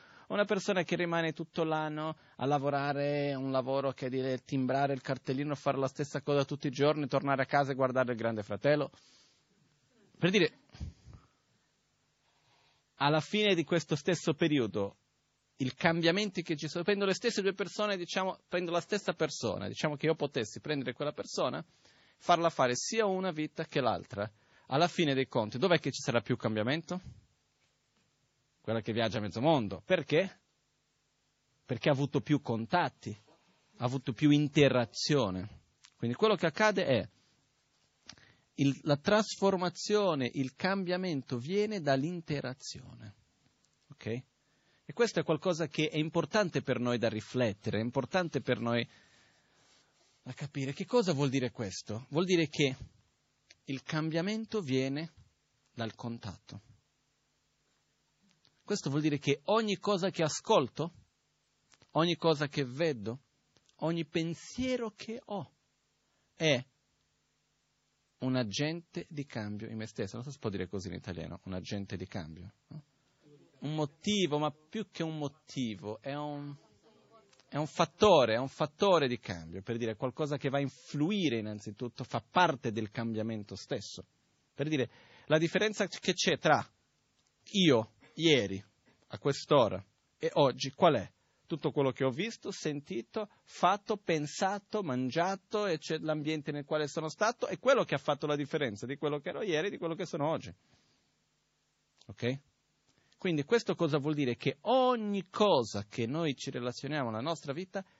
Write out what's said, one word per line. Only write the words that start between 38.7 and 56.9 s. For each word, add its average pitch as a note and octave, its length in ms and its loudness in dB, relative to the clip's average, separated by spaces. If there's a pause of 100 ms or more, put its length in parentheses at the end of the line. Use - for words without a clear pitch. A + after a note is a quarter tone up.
la D3 120 2
trasformazione, F#3+ 1400 0
il C3 220 -4
cambiamento F3+ 800 -2
viene G3 440 -2
dall'interazione. C3+ 1300 -4 (760)
Ok? A#2 340 -8 (680)
E - 20 -12
questo A3 280 2
è - 20 0
qualcosa D#3+ 460 0
che - 200 0
è D#3 100 -2
importante D#3 640 0
per A#2+ 180 0
noi A#2+ 180 0
da A2 100 2
riflettere, G#2+ 680 -2
è - 20 0
importante C#3 600 -2
per B2+ 180 0
noi A#2 260 0 (1400)
da B2+ 120 -14
capire. C#3 400 -8
Che F#3 120 -8
cosa G#3 280 2
vuol C#3 180 2
dire B2 220 0
questo? G#2+ 560 -8
Vuol D#3 160 0
dire F3 240 2
che C3+ 280 0 (920)
il C3+ 180 -8
cambiamento F3 760 -2
viene C3+ 520 -2 (600)
dal A2+ 220 -6
contatto. A2+ 680 -12 (2000)